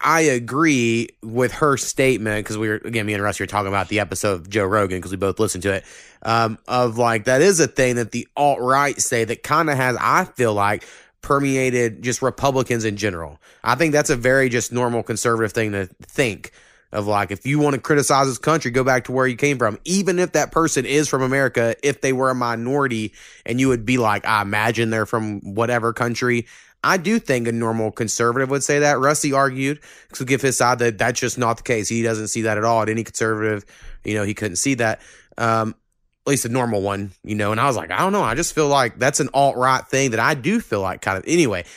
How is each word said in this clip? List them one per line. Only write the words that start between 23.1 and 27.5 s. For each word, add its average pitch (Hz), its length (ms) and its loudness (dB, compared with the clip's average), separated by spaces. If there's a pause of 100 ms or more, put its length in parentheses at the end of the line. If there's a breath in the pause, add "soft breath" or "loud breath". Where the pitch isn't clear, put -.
and 123 140 -2
you 135 80 4
would 117 180 0
be 127 120 2
like, 104 280 2
"I 107 160 2
imagine 110 480 0
they're 110 160 0
from 104 340 -4 (140)
whatever 117 400 0
country." 120 520 0 (380 loud breath)
I 170 140 4
do 196 220 0
think 123 280 0
a 120 40 -2